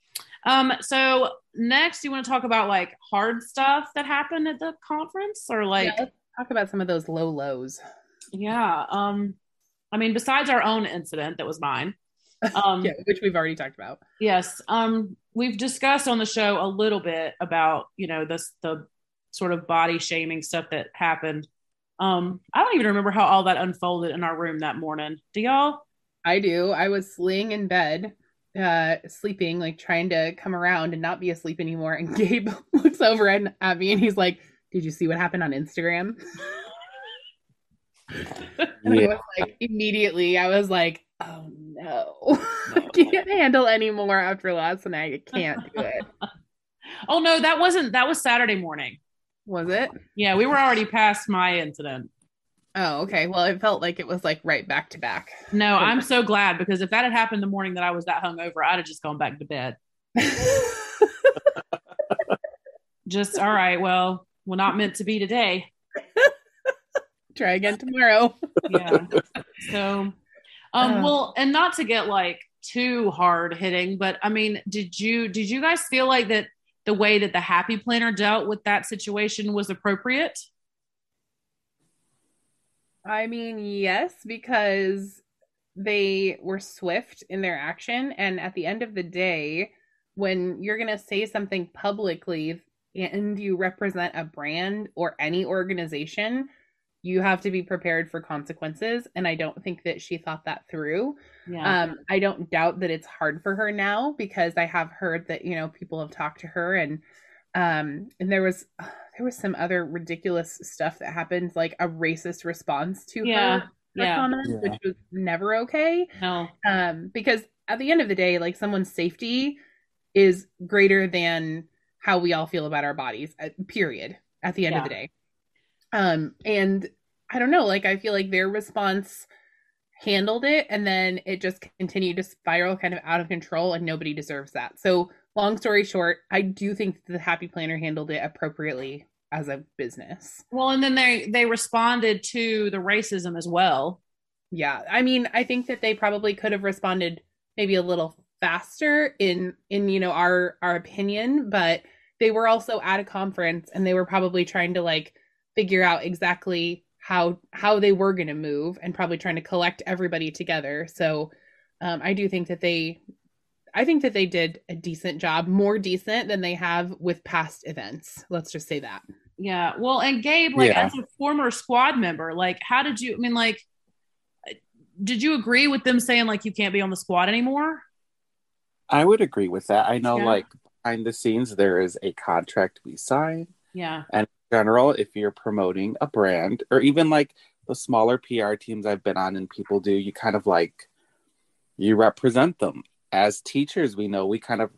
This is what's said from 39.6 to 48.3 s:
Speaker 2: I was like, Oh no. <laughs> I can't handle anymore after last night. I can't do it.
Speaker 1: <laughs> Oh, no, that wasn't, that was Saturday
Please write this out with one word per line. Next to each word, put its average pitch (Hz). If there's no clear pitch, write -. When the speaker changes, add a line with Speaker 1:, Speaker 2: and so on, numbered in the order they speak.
Speaker 2:
I 180
was 196
like, 170
Oh 160
no. 151
<laughs> 453
I 339
can't 359
handle 262
anymore 214
after 190
last 170
night. 156
I -
can't 156
do -
it. 120
Speaker 1:
<laughs> -
Oh, 311
no, 330
that 311
wasn't, 339
that 254
was 320
Saturday 240